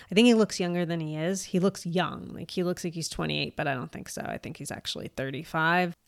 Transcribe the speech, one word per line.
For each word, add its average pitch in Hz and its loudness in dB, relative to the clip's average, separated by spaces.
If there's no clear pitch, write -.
I - -2
think 226 8
he 240 10
looks 214 4
younger 175 0
than 165 -2
he 156 -4
is. 180 -2
He - 0
looks 190 2
young. 170 -2
Like, - -12
he 185 -2
looks 175 -2
like 165 -4
he's 165 -6
twenty-eight, 151 -4
but 151 -2
I 139 0
don't 131 -6
think - -12
so. - -8
I - -6
think - -12
he's - -10
actually - -8
thirty-five. 160 0